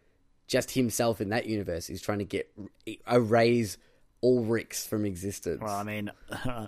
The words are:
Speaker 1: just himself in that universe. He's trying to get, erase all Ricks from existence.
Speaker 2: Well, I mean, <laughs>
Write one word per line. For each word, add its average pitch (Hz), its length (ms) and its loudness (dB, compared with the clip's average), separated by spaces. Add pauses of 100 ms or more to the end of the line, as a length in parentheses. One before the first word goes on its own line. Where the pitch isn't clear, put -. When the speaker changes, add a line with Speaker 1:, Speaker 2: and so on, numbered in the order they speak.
(460)
Speaker 1:
just 127 240 0
himself 117 500 0
in 101 100 -2
that 113 160 0
universe. 92 420 -4
He's 92 120 -8
trying 104 200 -2
to 101 40 -2
get, - 260 -4 (600)
erase 117 680 4 (460)
all 123 220 6
Ricks - 420 -2
from 107 180 -2
existence. 92 560 -4
Speaker 2:
Well, 107 140 -4
I 101 80 -4
mean, 107 280 -6 (200)
<laughs> - 140 -8 (240)